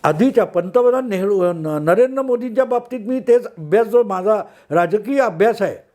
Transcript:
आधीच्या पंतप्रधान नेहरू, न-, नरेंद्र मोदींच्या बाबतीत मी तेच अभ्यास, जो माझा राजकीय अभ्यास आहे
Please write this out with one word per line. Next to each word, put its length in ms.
आधीच्या 400
पंतप्रधान 640
नेहरू, 440
न-, 320
नरेंद्र 380
मोदींच्या 420
बाबतीत 420
मी 140
तेच 260
अभ्यास, 400
जो 180
माझा 380
राजकीय 500
अभ्यास 420
आहे 140